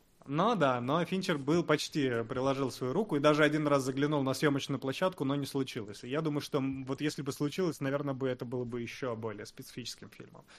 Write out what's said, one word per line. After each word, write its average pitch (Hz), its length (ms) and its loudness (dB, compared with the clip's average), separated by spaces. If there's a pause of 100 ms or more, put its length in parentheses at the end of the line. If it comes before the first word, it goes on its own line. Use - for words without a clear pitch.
(260)
Но 180 300 2
да, 135 260 4
но 151 240 2
Финчер 185 320 0
был 147 260 2
почти, 135 640 2
приложил 135 440 0
свою 127 220 -4
руку 196 220 0
и 143 40 2
даже 151 240 6
один 151 240 4
раз 143 160 4
заглянул 139 400 2
на 131 100 2
съёмочную 139 460 0
площадку, 151 460 -2
но 135 100 0
не 143 100 -2
случилось. 127 580 -6
И 123 60 -10
я 143 120 0
думаю, 147 200 0
что, - 160 -2
м, 135 280 -2
вот 135 160 -4
если 151 200 -2
бы 135 100 -4
случилось, 147 500 -2
наверное, 143 320 0
бы 131 140 -2
это 127 180 -2
было 123 200 -4
бы 120 160 -4
ещё 120 340 -4
более 107 300 -8
специфическим - 640 -14
фильмом. - 360 -20 (140)